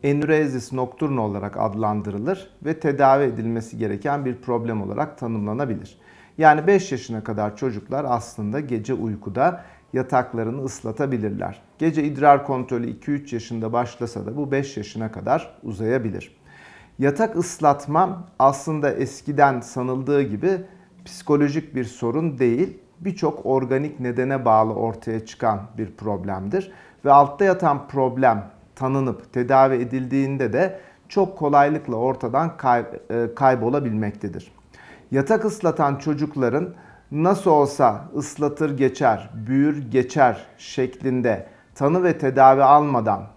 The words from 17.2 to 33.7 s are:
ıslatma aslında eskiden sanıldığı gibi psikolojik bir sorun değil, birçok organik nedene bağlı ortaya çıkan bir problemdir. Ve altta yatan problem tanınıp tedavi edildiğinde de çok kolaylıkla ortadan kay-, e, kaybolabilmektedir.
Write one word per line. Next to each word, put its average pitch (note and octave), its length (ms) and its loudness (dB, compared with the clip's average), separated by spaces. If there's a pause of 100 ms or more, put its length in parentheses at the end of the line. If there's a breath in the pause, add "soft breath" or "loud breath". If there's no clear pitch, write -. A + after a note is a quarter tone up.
ıslatma D#3 880 0 (140)
aslında C#3+ 540 2
eskiden C3+ 680 0
sanıldığı C3 600 -2
gibi D#3 380 -2 (440 loud breath)
psikolojik D3 680 -2
bir B2+ 100 -4
sorun B2+ 540 -4
değil, B2 440 0 (220)
birçok E3+ 420 -4
organik C3 540 -2
nedene B2+ 440 -2
bağlı A2 300 4
ortaya A2 520 -6
çıkan G#2+ 340 -2 (180)
bir G#2+ 120 -6
problemdir. G2+ 840 -6 (320 loud breath)
Ve C#3 80 6
altta C#3+ 320 6
yatan E3+ 440 0
problem B2 640 0 (240)
tanınıp C3 580 -4
tedavi C3+ 420 4
edildiğinde B2+ 800 -2
de F#3 280 0 (280 loud breath)
çok F#3+ 300 0
kolaylıkla C#3+ 580 2
ortadan C3 600 -2
kay-, A#2+ 280 2 (260)
e, A#2 240 -2
kaybolabilmektedir. A2+ 1160 0 (580 loud breath)